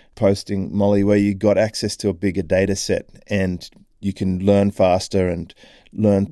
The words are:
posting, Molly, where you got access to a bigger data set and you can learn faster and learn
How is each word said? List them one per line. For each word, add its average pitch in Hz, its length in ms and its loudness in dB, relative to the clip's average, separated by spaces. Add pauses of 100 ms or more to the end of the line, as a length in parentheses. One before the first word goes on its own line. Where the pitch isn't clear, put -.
(140)
posting, 98 640 -2
Molly, 101 280 2
where 104 140 2
you 101 160 2
got 101 240 2
access 107 400 -2
to 107 120 -2
a 92 40 0
bigger 87 300 -4
data 95 320 0
set - 340 -4 (180)
and 92 400 -2 (320)
you 98 140 -4
can 92 320 -4
learn 101 240 4
faster 92 580 0
and 87 240 -6 (400)
learn 101 400 2